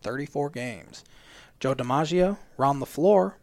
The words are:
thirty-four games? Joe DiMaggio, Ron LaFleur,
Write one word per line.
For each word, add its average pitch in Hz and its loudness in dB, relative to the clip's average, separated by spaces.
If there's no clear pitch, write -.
thirty-four 143 -6
games? 120 -12
Joe 131 0
DiMaggio, 160 0
Ron 139 2
LaFleur, 185 2